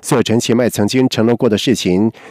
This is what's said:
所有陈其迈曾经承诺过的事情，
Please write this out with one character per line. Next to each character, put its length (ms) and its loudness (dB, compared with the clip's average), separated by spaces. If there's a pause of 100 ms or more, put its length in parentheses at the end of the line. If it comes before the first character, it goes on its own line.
所 160 -2
有 60 2
陈 160 0
其 160 0
迈 160 2
曾 160 -2
经 220 0
承 180 0
诺 80 2
过 140 0
的 100 0
事 160 0
情， 340 0 (220)